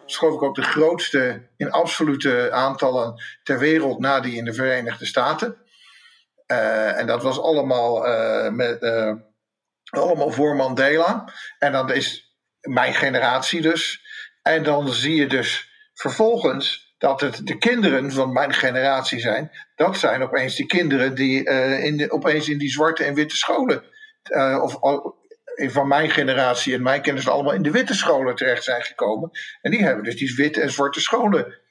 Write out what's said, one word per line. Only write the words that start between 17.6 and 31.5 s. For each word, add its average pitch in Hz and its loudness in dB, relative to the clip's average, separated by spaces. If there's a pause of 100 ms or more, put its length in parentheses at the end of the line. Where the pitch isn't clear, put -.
van 131 0
mijn 135 0
generatie 131 0
zijn. 120 -2 (260)
Dat 185 2
zijn 165 0
opeens 131 -2
die 135 -4
kinderen 139 0
die, 131 0
eh, 135 0
in 151 -2
de, 147 -2
opeens 151 0
in 147 -2
die 143 -4
zwarte 156 0
en 143 -2
witte 151 0
scholen, 240 0 (400)
eh, 135 0
of 131 -4
al, - -2 (500)
van 139 0
mijn 143 2
generatie 131 0
en 123 -2
mijn 135 0
kennis 135 -2
allemaal 143 2
in 190 0
de 143 2
witte 247 0
scholen 135 0
terecht 131 -2
zijn 120 -2
gekomen. 113 -4 (300)
En - -2
die 214 2
hebben 123 0
dus 117 -6
die 127 -4
witte 151 2
en 147 0
zwarte - -2
scholen 202 0 (120)